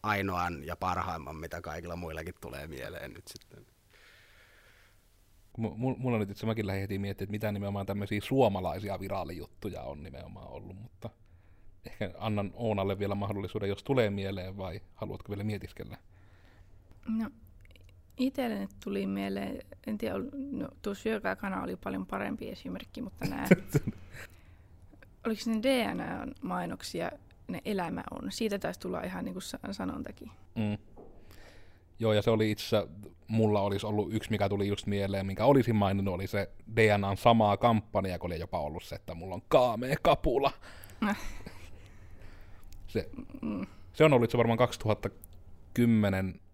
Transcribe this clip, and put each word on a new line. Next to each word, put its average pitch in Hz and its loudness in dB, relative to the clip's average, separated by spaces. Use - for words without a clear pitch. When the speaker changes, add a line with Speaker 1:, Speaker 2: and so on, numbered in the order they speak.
Speaker 1:
ainoan 90 0
ja 82 -6
parhaimman, 87 -4
mitä 80 -10
kaikilla 85 -8
muillakin 82 -8
tulee 69 -10
mieleen 69 -10
nyt - -18
sitten. - -20
Speaker 2:
Mu-, 113 -2
mu-, 127 -2
mulla 123 2
nyt 101 0
itse 101 -6
mäkin 110 0
lähdin 95 0
heti 98 -2
miettimään, 98 -4
että 101 -6
mitä 107 -2
nimenomaan 101 -2
tämmöisiä 101 -2
suomalaisia 98 2
viraalijuttuja 90 -6
on 71 -10
nimenomaan 69 -14
ollut, 95 -14
mutta 113 -14
ehkä 98 -6
annan 104 -2
Oonalle 101 0
vielä 101 0
mahdollisuuden, 101 -4
jos 98 -4
tulee 123 4
mieleen, 95 -4
vai 95 -6
haluatko - -8
vielä 101 -4
mietiskellä? 101 -6
Speaker 3:
No, 220 0
itselle 254 2
nyt 196 -4
tuli 196 0
mieleen, 196 -2
en 214 -4
tiedä, 220 -2
ol-, 226 -4
no, - -4
tuo 202 -2
Syökää 202 -2
kana 190 -4
oli 185 -4
paljon 185 -6
parempi - -4
esimerkki, - -10
mutta - -8
nää - -4
Speaker 2:
<laughs> - -20
Speaker 3:
oliko 220 -2
ne 220 0
D 254 2
N 180 -4
A-mainoksia, 175 -4
ne 185 -6
elämä 180 -2
on? - -8
Siitä 202 0
taisi 175 -4
tulla 185 -4
ihan 185 -6
niinku 185 -8
sa-, - -8
sanontakin. - -8
Speaker 2:
Mm. 104 -4
Joo, 110 4
ja 104 6
se - 4
oli 110 4
itse 104 -2
asiassa, 104 2
mulla 110 6
olisi 98 0
ollut 104 2
yksi, 110 -2
mikä 101 4
tuli 101 2
just - 0
mieleen, 98 0
minkä 98 0
olisin 123 8
maininnut, 98 4
oli 95 -4
se 98 -2
D 107 8
N 101 2
A:n 98 2
samaa 110 8
kampanjaa, 101 4
kun 87 -4
oli 82 -4
jopa 82 -4
ollut 76 -6
se, - -10
että - -10
mulla 87 -8
on 90 -8
kaamea 127 6
kapula. 139 4
Speaker 3:
Äh. 208 2
Speaker 2:
Se, - -4
Speaker 3:
Mm. - -4
Speaker 2:
se 156 6
on 156 10
ollut 120 6
se 120 2
varmaan 117 6
kaksituhatta 110 2
kymmenen 101 4